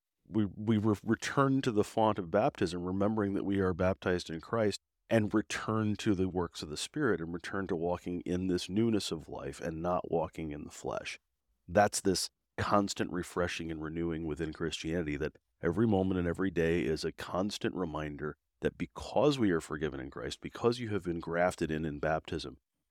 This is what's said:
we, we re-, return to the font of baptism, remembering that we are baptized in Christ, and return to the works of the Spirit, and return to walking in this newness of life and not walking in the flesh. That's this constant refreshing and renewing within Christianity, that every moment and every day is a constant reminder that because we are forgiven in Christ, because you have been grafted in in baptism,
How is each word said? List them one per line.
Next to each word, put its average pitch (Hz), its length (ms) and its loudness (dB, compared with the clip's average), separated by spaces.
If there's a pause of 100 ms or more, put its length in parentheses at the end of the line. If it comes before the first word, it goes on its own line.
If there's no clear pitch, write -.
(320)
we, 104 220 2
we 107 240 2
re-, 104 160 4 (100)
return 135 560 2
to 131 120 0
the 104 100 4
font 110 340 2
of 87 140 -6
baptism, 95 540 2
remembering 101 500 2
that - 100 0
we 98 140 2
are 92 160 2
baptized 92 560 0
in 82 100 -6
Christ, 107 380 0 (320)
and 110 240 4
return 107 640 0
to 104 180 0
the 95 140 2
works 87 340 -4
of 80 80 -10
the 76 60 -6
Spirit, 110 440 0
and 85 140 -4
return 95 320 -6
to 92 80 -2
walking 87 500 -2
in 90 220 0
this 90 220 0
newness 107 420 2
of 76 180 -6
life 69 320 -10
and 80 220 -4
not 90 260 0
walking 80 440 -2
in 73 100 -8
the - 80 -12
flesh. - 480 -8 (480)
That's 101 340 4
this - 300 2 (260)
constant 101 560 0
refreshing 85 600 -4
and 78 100 -6
renewing 82 420 -2
within 78 280 -2
Christianity, 80 640 -2
that 73 200 -4 (240)
every 95 280 2
moment 95 320 2
and 87 80 0
every 90 240 0
day 82 300 2
is 78 220 0
a 80 60 -2
constant - 640 -4
reminder 76 600 -4 (240)
that - 180 -2
because 135 580 2
we 110 140 4
are 82 100 4
forgiven 76 380 -4
in 65 120 -8
Christ, 67 300 -8
because 120 380 0
you 113 120 -6
have 101 120 -2
been 85 160 -2
grafted 85 540 0
in 78 120 0
in 73 140 -4
baptism, 78 600 -4 (320)